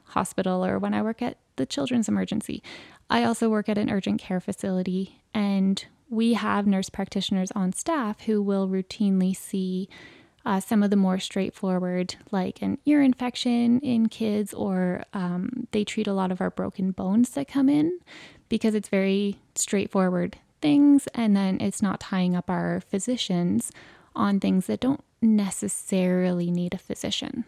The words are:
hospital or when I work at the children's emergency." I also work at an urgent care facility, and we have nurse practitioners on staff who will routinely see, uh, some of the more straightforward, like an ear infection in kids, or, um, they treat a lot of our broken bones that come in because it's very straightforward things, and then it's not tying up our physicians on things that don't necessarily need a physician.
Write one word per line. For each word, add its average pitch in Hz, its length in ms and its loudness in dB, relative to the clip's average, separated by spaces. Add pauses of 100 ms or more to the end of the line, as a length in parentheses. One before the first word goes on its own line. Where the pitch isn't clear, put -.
hospital 185 600 -2
or 190 140 0
when 202 160 -2
I 208 80 0
work 220 180 -4
at 240 160 -6 (180)
the 262 120 -2
children's 247 420 -2
emergency." - 540 -4 (480)
I 240 140 2
also 233 220 0
work 214 220 0
at 208 80 0
an 208 140 -2
urgent 202 280 -2
care 185 200 -4
facility, 185 840 -4 (140)
and 196 500 0 (240)
we 233 240 2
have 202 320 0
nurse 190 240 0
practitioners - 600 -2
on 185 220 -2
staff 254 480 -4
who 214 200 0
will 196 260 0
routinely 190 680 0
see, 185 520 -4 (560)
uh, 196 160 0
some 208 220 2
of 202 80 4
the 208 60 2
more 190 240 4
straightforward, 180 960 -4 (160)
like 185 300 -4
an 196 240 -2
ear 294 180 6
infection 247 800 2
in 233 280 2
kids, 208 420 -2
or, 185 520 -2 (100)
um, 180 580 -4
they 208 120 0
treat 208 240 -4
a 202 60 -2
lot 185 180 0
of 185 100 -4
our 185 80 0
broken 190 420 -4
bones 196 400 2
that 277 160 -4
come 277 220 2
in 311 300 2 (500)
because 220 260 0
it's 208 140 -4
very 196 500 0 (160)
straightforward 185 840 0 (240)
things, 285 520 6
and 220 220 4
then 190 240 2
it's - 220 -2
not 190 180 0
tying 180 360 0
up 175 140 -4
our 175 300 0
physicians 190 920 -2 (440)
on 202 240 2
things 190 280 2
that 214 120 -4
don't 269 240 -2 (180)
necessarily 185 1300 0
need 175 240 -2
a 196 40 -6
physician. - 720 -6